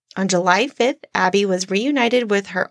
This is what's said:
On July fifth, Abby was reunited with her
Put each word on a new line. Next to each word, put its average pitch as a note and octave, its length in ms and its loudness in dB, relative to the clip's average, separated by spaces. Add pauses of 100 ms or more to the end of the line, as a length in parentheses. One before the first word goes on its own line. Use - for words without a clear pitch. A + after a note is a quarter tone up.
(160)
On F#3+ 120 -2
July F#3 400 2
fifth, C4 380 -2 (100)
Abby F#3 300 2
was F#3 240 -2
reunited A#3+ 600 0
with G3+ 180 0
her F#3 240 -4